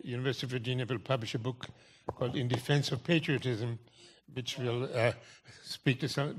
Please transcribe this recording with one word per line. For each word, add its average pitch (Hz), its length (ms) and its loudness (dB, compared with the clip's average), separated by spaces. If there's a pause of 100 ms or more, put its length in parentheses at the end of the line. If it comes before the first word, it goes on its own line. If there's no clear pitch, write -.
University 127 440 -2
of 123 60 -6
Virginia 123 340 -2
will 120 120 -2
publish 113 360 0
a 123 40 0
book - 280 -4 (500)
called 127 180 -2
In 127 140 0
Defense 143 420 2
of 127 140 -4
Patriotism, 123 760 2 (540)
which 123 260 -6
will, 123 360 0
uh, 117 180 6 (520)
speak - 360 2
to 139 80 0
some, 139 300 0